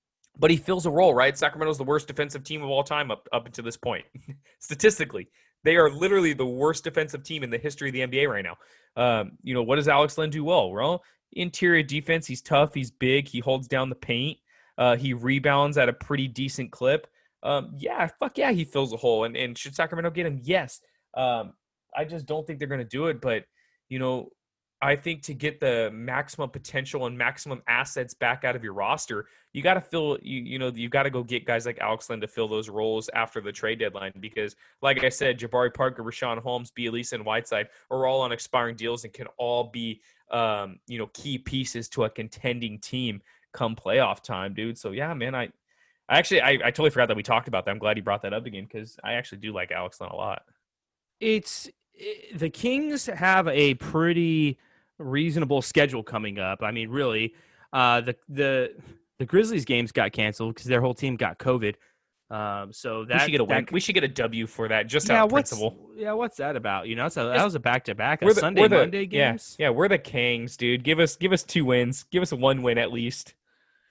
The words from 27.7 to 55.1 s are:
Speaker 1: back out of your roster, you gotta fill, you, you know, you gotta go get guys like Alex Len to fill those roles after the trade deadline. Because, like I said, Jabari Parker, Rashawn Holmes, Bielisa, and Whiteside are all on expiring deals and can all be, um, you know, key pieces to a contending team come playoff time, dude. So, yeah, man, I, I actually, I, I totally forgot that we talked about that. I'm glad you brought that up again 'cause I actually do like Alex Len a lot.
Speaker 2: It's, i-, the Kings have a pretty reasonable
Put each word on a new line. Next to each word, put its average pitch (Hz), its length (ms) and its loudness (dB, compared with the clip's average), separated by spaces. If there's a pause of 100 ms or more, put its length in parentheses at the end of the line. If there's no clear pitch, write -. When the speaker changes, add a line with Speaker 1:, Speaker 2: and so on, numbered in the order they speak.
Speaker 1:
back 127 320 0
out 123 100 0
of 117 80 -10
your 101 100 -8
roster, 104 520 -4 (260)
you 139 100 -10
gotta 180 200 4
fill, 151 400 -2
you, 127 200 -8
you 123 180 -8
know, 131 140 -2
you 117 140 -6
gotta 139 220 0
go 127 140 -4
get 120 220 -6
guys 117 200 -2
like 120 140 -8
Alex 110 300 -4
Len 113 120 -8
to 107 60 -6
fill 113 200 -4
those 107 220 -4
roles 110 440 -2
after 113 280 -4
the 101 100 -8
trade 113 280 -4
deadline. 98 400 -6
Because, 107 360 -6 (260)
like 135 220 2
I 127 60 4
said, 127 300 0
Jabari 120 340 0
Parker, 127 300 -2
Rashawn 117 380 -6
Holmes, 123 300 -6
Bielisa, 120 420 -6
and 107 120 -8
Whiteside 110 420 -2 (240)
are 131 140 0
all 131 160 2
on 123 100 -2
expiring 117 460 -2
deals 117 260 -6
and 107 100 -18
can 120 140 -16 (100)
all 120 280 -2
be, 113 360 -10 (300)
um, 104 560 -2
you 120 100 -10
know, 107 100 -8
key 139 300 -8
pieces 123 520 -6
to 117 160 0
a 107 40 -2
contending 117 720 -8
team 120 420 -6 (300)
come 113 240 -4
playoff 110 480 0
time, 98 300 -6
dude. 113 240 -8
So, 98 140 -10
yeah, 147 220 -6
man, 131 220 -6
I, 120 140 -4 (580)
I 147 120 6
actually, 180 220 4
I, 135 100 6
I 135 60 4
totally 143 340 2
forgot 123 160 4
that 107 100 0
we 107 60 -6
talked 117 260 0
about 95 160 -2
that. 101 60 0
I'm 104 80 -6
glad 107 180 2
you 98 60 -6
brought 101 180 -2
that 101 120 -6
up 113 120 -6
again 104 200 -12
'cause 110 380 -14
I 110 100 -4
actually 120 260 -8
do 107 120 -8
like 92 200 -6
Alex 90 280 -6
Len 90 100 -10
a - 60 -10
lot. 98 280 -6 (760)
Speaker 2:
It's, - 500 -2 (300)
i-, 208 380 -14
the 156 120 -2
Kings 277 580 -2
have 185 420 4
a 143 240 6
pretty 160 840 2 (400)
reasonable 143 640 0